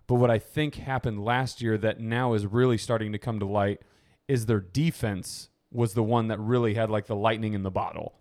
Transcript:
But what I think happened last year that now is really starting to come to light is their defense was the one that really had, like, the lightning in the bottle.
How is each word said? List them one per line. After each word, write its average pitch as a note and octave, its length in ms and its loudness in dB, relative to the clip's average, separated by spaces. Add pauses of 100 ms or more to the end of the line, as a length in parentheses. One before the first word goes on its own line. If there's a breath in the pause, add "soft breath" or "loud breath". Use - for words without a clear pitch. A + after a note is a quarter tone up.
But B2+ 100 2
what A#2+ 140 6
I A2 80 4
think D3+ 380 -4
happened B2 480 -4
last B2 380 -2
year A2 160 2
that G#2+ 220 0
now A#2 320 0
is G#2 140 0
really A#2+ 320 4
starting A2 340 -2
to G#2+ 60 -4
come A2 200 -4
to G2+ 80 -2
light G2+ 360 0 (440)
is A#2+ 200 0
their A2 140 2
defense G#2 920 -4 (200)
was A#2 240 0
the A#2+ 80 2
one A2+ 260 2
that G#2+ 120 -4
really A#2 340 2
had, A2 160 0
like, G#2+ 160 -2
the A2+ 100 -4
lightning A2 360 0
in G2 100 -2
the F#2+ 80 -4
bottle. E2 500 -6